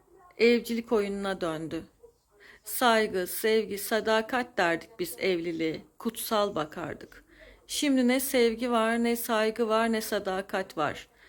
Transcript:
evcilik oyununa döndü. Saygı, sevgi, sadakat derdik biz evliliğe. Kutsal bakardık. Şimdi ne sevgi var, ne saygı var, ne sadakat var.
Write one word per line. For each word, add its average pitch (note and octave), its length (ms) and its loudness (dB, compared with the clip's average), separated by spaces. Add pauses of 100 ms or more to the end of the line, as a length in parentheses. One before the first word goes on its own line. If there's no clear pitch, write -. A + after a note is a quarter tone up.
(380)
evcilik A#3 540 2
oyununa G3 480 0
döndü. D#3+ 420 -4 (800)
Saygı, G#3+ 640 2
sevgi, G#3+ 520 0
sadakat A3 800 -2
derdik E3+ 400 0
biz F3 200 -6
evliliğe. E3 640 -2 (180)
Kutsal G#3 560 -2
bakardık. - 680 -8 (420)
Şimdi C4 420 2
ne B3+ 120 4
sevgi A#3+ 500 2
var, A#3 340 2
ne A#3 120 2
saygı A3 520 0
var, A3+ 240 2
ne A3 80 0
sadakat G3 800 -4
var. D3 300 -2 (200)